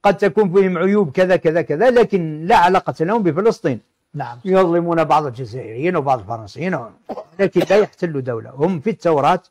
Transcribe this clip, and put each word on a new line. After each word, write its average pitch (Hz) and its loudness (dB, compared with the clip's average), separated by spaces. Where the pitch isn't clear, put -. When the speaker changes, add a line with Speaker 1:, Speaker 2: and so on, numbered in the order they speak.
Speaker 1:
قد - 2
تكون 202 0
فيهم 190 4
عيوب 190 0
كذا 185 2
كذا 165 0
كذا، 170 2
لكن 175 0
لا 196 4
علاقة 180 2
لهم 202 0
بفلسطين. 165 0
Speaker 2:
نعم. 120 -12
Speaker 1:
يظلمون 170 2
بعض 151 2
الجزائريين 123 -8
وبعض 135 0
الفرنسيين، 117 -8
لكن 180 0
لا 190 4
يحتلوا 170 -2
دولة. 117 -8
هم 156 -2
في 208 -4
التوراة 165 0